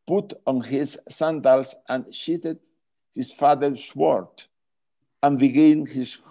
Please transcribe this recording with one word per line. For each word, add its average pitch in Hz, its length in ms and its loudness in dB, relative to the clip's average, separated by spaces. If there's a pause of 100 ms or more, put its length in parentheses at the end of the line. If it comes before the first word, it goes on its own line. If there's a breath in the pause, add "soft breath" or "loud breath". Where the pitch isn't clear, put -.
put 196 260 -4 (140)
on 131 160 -2
his 135 360 -6 (100)
sandals, 135 640 0 (120)
and 127 280 -8
sheathed 165 420 -6 (580)
his 131 160 -8
father's 143 540 0
sword, 139 600 -4 (800)
and 143 160 2
begin 151 480 4
his 127 300 -8 (140)